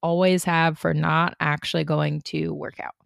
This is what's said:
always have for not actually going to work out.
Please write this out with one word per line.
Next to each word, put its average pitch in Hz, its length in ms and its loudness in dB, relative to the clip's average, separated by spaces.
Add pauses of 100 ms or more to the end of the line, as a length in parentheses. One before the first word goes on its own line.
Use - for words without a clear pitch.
always 180 420 2
have 165 340 2
for 170 140 0
not 160 480 2
actually 156 440 -2
going 151 420 0
to 160 260 -4
work - 260 -10
out. - 140 -12 (140)